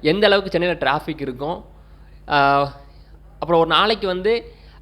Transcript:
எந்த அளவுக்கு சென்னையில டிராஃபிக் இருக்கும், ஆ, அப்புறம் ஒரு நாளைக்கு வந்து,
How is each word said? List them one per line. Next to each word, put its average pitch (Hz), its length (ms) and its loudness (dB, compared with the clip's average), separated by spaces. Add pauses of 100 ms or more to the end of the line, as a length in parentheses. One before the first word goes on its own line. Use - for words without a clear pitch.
எந்த 190 240 2
அளவுக்கு 196 260 2
சென்னையில 170 400 0
டிராஃபிக் 147 300 -6
இருக்கும், 139 440 -8 (640)
ஆ, 139 300 4 (760)
அப்புறம் 165 260 0
ஒரு 165 100 2
நாளைக்கு 208 380 0
வந்து, 196 460 -4 (280)